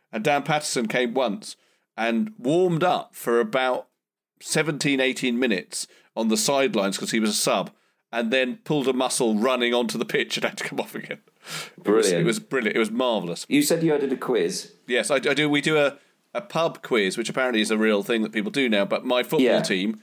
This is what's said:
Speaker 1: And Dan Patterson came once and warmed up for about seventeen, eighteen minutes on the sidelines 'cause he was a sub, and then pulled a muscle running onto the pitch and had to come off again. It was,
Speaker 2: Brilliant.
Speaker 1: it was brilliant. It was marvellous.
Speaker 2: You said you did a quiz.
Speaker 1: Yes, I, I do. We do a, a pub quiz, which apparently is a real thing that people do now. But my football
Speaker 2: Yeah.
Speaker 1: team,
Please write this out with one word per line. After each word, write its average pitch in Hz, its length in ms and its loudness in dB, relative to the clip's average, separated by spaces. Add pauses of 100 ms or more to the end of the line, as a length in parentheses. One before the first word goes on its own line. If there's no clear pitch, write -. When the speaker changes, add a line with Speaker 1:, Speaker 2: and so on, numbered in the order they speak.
(120)
Speaker 1:
And 110 120 -6
Dan 143 200 0
Patterson 151 440 -2
came 120 280 0
once 110 400 -4 (420)
and 113 400 0
warmed 165 460 0
up - 320 -2
for 117 240 0
about 127 480 -2 (520)
seventeen, 147 600 0
eighteen 127 400 0
minutes - 480 -2 (280)
on 113 120 0
the 110 100 2
sidelines 110 640 0
'cause 98 100 -6
he 113 100 0
was 110 120 2
a - 20 -2
sub, 104 380 0 (400)
and 117 200 -2
then 127 320 0
pulled 143 240 0
a 135 60 2
muscle 127 420 0
running 120 380 2
onto 120 240 0
the 113 80 -4
pitch - 320 -2
and 113 80 -2
had 107 140 -6
to - 60 -6
come - 140 -6
off - 140 -8
again. - 240 -10 (600)
It - 120 -2
was, 110 160 4
Speaker 2:
Brilliant. 87 160 2
Speaker 1:
it 85 40 2
was 110 140 0
brilliant. 120 360 -2
It - 40 2
was 110 120 0
marvellous. 110 580 -2
Speaker 2:
You 143 140 4
said 165 180 2
you 156 160 2
did 135 160 -2
a 127 40 -2
quiz. 92 560 -2 (120)
Speaker 1:
Yes, 120 240 0
I, 143 60 2
I 139 180 0
do. 147 160 0
We 147 120 2
do 156 180 2
a, 139 180 2 (380)
a 120 60 -4
pub - 420 -4
quiz, 98 340 2
which 113 120 -4
apparently 127 320 0
is 107 100 -2
a 110 60 2
real 107 260 2
thing 117 180 0
that 107 100 -2
people 107 200 -4
do 131 180 0
now. 101 160 2
But 104 200 -2
my 123 180 0
football - 180 0
Speaker 2:
Yeah. 107 220 4
Speaker 1:
team, 104 400 -2